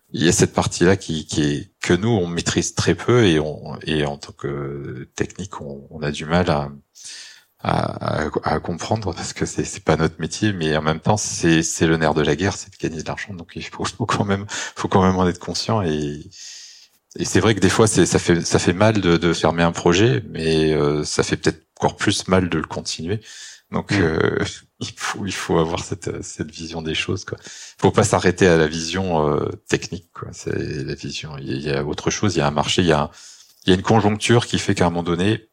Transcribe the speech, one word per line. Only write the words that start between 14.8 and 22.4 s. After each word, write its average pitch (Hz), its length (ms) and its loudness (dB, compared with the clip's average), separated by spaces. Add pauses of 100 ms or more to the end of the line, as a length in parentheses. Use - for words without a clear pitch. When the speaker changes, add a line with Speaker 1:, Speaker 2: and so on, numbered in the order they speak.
Speaker 1:
quand 98 140 4
même 92 140 4
en 92 100 4
être 85 140 0
conscient 107 420 -2
et, 76 380 -2 (960)
et 87 80 -4
c'est - 160 2
vrai 110 140 4
que 95 60 -2
des 92 100 6
fois, 113 160 6
c'est, 92 200 4
ça - 120 2
fait, 85 240 2
ça - 160 0
fait 92 140 2
mal 107 280 4
de, 85 160 4
de 85 160 2
fermer 82 300 2
un 85 100 4
projet, 101 560 4
mais, 80 440 2
euh, 73 320 2
ça - 180 0
fait - 140 0
peut-être - 300 -2 (140)
encore - 160 0
plus - 320 -2
mal 92 200 4